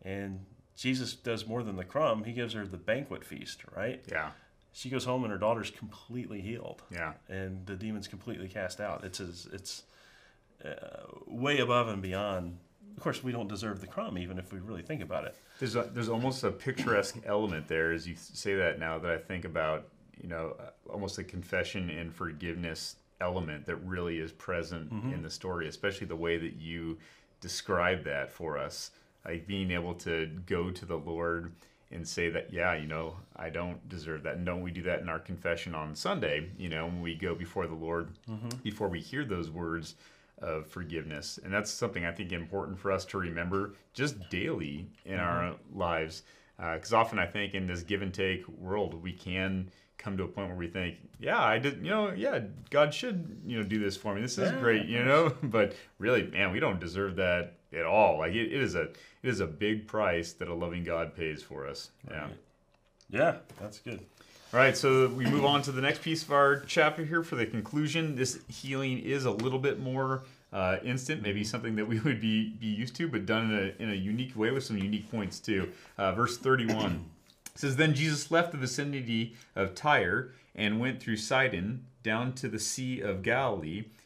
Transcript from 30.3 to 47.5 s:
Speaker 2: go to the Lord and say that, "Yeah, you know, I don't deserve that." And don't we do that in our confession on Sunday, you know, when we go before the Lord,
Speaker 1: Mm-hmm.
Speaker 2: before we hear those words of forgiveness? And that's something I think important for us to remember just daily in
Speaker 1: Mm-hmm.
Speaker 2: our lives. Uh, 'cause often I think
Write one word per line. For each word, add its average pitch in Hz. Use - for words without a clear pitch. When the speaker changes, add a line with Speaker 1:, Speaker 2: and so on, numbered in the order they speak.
Speaker 2:
go 90
to 90
the 85
Lord 85
and 82
say 85
that, 82
"Yeah, 87
you 76
know, 80
I 82
don't 87
deserve 78
that." 80
And 87
don't 90
we 90
do 87
that 87
in 85
our 80
confession 85
on 78
Sunday, 87
you 90
know, 80
when 87
we 85
go 85
before 87
the 82
Lord, 85
Speaker 1:
Mm-hmm. 113
Speaker 2:
before 104
we 87
hear 135
those 87
words 82
of 78
forgiveness? 78
And 92
that's 107
something 92
I 85
think 90
important 92
for 98
us 92
to -
remember 90
just 117
daily 90
in 95
Speaker 1:
Mm-hmm. 87
Speaker 2:
our 87
lives. 85
Uh, 82
'cause 104
often 113
I 87
think 98